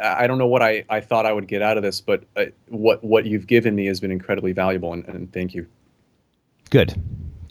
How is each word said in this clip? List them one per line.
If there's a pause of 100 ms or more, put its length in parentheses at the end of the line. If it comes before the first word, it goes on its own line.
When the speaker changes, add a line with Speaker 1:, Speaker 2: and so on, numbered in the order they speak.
Speaker 1:
I
don't
know
what
I,
I
thought
I
would
get
out
of
this,
but, (120)
uh, (220)
what,
what
you've
given
me
has
been
incredibly
valuable,
and,
and
thank
you. (1040)
Speaker 2:
Good. (500)